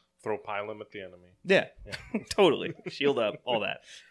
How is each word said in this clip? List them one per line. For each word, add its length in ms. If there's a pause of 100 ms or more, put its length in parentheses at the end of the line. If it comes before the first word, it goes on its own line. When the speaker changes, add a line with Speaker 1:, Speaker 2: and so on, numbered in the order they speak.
(240)
Speaker 1:
Throw 120
pylum 460
at 80
the 100
enemy. 300 (140)
Speaker 2:
Yeah. 240 (180)
Speaker 1:
Yeah. 100 (280)
Speaker 2:
<laughs> 60
Totally. 440 (140)
Shield 320
up, 240
all 160
that. 220 (280)